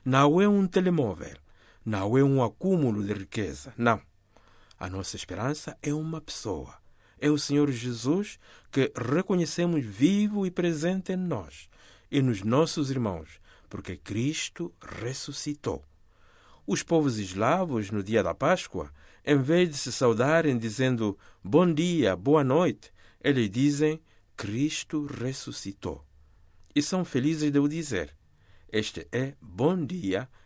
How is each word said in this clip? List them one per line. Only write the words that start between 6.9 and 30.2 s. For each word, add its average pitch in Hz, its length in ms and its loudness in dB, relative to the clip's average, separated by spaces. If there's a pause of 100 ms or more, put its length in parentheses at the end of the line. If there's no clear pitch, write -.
É 147 100 2
o 151 80 4
Senhor 143 320 2
Jesus 123 680 -2 (320)
que 135 240 2
reconhecemos 175 880 0
vivo 196 600 2
e 185 40 -2
presente 180 640 -2
em 185 40 -2
nós 147 520 -6 (400)
e 143 100 2
nos 120 220 2
nossos 139 480 2
irmãos, 107 500 -4 (300)
porque - 260 -10
Cristo - 840 -6
ressuscitou. 120 1040 -8 (800)
Os 190 160 0
povos 143 380 2
eslavos, 110 720 0
no 104 120 -2
dia 104 200 2
da 85 100 0
Páscoa, 123 580 -2 (320)
em 147 160 4
vez 165 300 4
de 143 80 -8
se 131 140 -6
saudarem 131 640 4
dizendo 113 580 0 (280)
"bom 165 280 6
dia, 156 440 2
boa 139 280 2
noite", 135 480 0 (320)
eles 123 280 2
dizem 147 500 0 (340)
"Cristo 147 720 -4
ressuscitou". 110 960 -8 (720)
E 147 60 4
são 180 240 -2
felizes 151 460 0
de 143 80 4
o 143 80 2
dizer. 147 480 -4 (520)
Este 107 440 -4
é 135 280 -4
"Bom 135 460 -2
dia" 110 420 -4 (180)